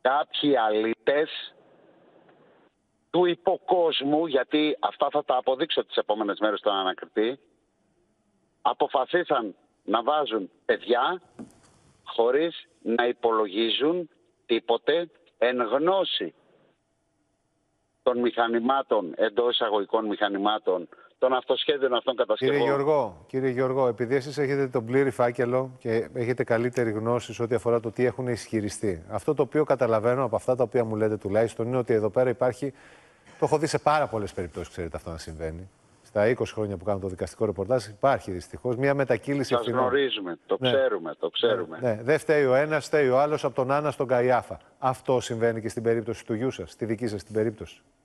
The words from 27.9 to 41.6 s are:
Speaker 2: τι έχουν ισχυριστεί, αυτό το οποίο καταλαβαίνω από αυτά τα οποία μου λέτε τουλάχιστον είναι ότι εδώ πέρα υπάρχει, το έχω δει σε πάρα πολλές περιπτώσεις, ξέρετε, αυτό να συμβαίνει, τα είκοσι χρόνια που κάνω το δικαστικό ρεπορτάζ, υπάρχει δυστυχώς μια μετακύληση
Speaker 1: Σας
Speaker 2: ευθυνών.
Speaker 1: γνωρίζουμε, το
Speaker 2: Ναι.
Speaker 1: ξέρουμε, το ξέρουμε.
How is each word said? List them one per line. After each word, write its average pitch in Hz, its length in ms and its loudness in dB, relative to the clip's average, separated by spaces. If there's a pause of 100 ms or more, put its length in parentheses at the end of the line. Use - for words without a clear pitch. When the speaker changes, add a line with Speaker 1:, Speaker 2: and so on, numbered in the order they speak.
Speaker 2:
τι 123 140 0
έχουν 127 220 -2
ισχυριστεί, 104 840 -4
αυτό 117 240 -2
το 143 80 0
οποίο 151 220 0
καταλαβαίνω 123 600 2
από 110 120 -2
αυτά 123 200 0
τα 123 80 2
οποία 120 200 0
μου 110 120 -2
λέτε 107 220 0
τουλάχιστον 110 500 0
είναι 127 100 -2
ότι 123 160 0
εδώ 107 160 2
πέρα 127 200 2
υπάρχει, 123 420 -2 (680)
το 156 60 2
έχω 156 120 2
δει 151 100 0
σε 143 120 -2
πάρα 147 280 2
πολλές 104 260 -6
περιπτώσεις, 87 360 -8
ξέρετε, 85 280 -8
αυτό - 120 -12
να 82 80 -10
συμβαίνει, 80 520 -10 (440)
τα 104 140 4
είκοσι 120 260 0
χρόνια 101 240 -4
που 87 60 -12
κάνω 101 160 -2
το 98 80 -6
δικαστικό 92 380 -4
ρεπορτάζ, 101 420 -2
υπάρχει 117 440 0
δυστυχώς 101 440 -6
μια 139 180 2
μετακύληση 139 560 -2
Speaker 1:
Σας 123 100 2
Speaker 2:
ευθυνών. 120 220 -2
Speaker 1:
γνωρίζουμε, 120 640 -2
το 98 140 -2
Speaker 2:
Ναι. 127 120 2
Speaker 1:
ξέρουμε, 110 480 0
το 85 100 -2
ξέρουμε. 92 520 -2